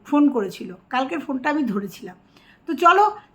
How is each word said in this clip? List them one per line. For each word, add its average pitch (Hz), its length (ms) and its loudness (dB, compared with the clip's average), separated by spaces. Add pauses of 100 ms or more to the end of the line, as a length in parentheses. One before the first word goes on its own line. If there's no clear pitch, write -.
ফোন 294 240 4
করেছিল, 196 400 -4 (200)
কালকের 269 300 -4
ফোনটা 269 300 -6
আমি 294 140 0
ধরেছিলাম। 196 520 -6 (540)
তো 330 40 -4
চলো 349 300 4 (320)